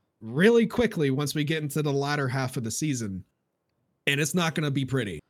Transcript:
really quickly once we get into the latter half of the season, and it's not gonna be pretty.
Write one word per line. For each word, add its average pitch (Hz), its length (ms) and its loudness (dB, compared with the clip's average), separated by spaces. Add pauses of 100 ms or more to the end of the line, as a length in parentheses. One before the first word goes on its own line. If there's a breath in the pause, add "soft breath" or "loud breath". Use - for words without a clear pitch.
(200)
really 190 480 4
quickly 170 420 0
once 143 240 -2
we 151 80 0
get 156 180 -2
into 151 220 -2
the 147 100 0
latter 139 360 0
half 131 280 -4
of 127 60 -4
the 113 80 -4
season, 113 540 -4 (840)
and 139 140 2
it's 156 120 0
not 170 220 0
gonna 151 160 0
be 135 140 0
pretty. 127 340 -2 (120)